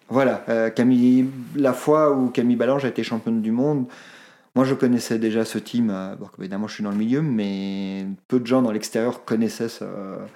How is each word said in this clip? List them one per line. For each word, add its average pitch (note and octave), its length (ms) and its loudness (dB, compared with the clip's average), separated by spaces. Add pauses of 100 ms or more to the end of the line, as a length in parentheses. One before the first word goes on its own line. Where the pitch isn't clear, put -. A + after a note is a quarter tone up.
(100)
Voilà, A#2+ 400 2
euh, A2+ 180 2
Camille, B2+ 560 4 (320)
la C3+ 160 2
fois D3+ 400 4
où C3 160 2
Camille A#2+ 280 2
Ballanche C3 280 0
a B2+ 40 -2
été A2+ 140 -2
championne A2+ 380 -2
du A2 120 -2
monde, C3+ 340 0 (680)
moi, C3 120 4
je C3+ 80 2
connaissais B2 440 2
déjà A2 280 2
ce - 120 -6
team, A2+ 320 -2
euh, F#2+ 240 -6
bon, G2+ 140 -14 (100)
évidemment, G2 300 -6
je - 60 -12
suis G#2+ 100 -6
dans G#2 60 -4
le G2+ 60 -2
milieu, A#2 260 0
mais G2 840 -4 (220)
peu B2+ 100 2
de A#2 80 -2
gens B2+ 140 2
dans A#2+ 100 2
l'extérieur A2+ 540 -4
connaissaient A2+ 460 -2
ce, - 140 -14 (520)